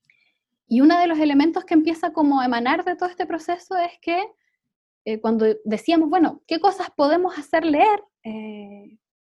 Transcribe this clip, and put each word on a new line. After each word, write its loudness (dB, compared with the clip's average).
Y 2
uno 6
de 2
los 0
elementos 2
que -6
empieza 0
como 2
a -2
emanar -2
de -2
todo -4
este -6
proceso -8
es -2
que, -4
eh, -6
cuando 0
decíamos, 0
bueno, 0
¿qué -4
cosas -2
podemos 0
hacer -2
leer? 2
Eh, -16